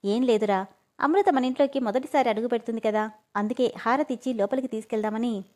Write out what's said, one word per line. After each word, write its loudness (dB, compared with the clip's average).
ఏం 0
లేదురా, 2
అమృత 4
మన 2
ఇంట్లోకి 0
మొదటిసారి 0
అడుగు -2
పెడుతుంది -2
కదా, 0
అందుకే 2
హారతి 0
ఇచ్చి -4
లోపలికి 0
తీసుకెళ్దామని. -4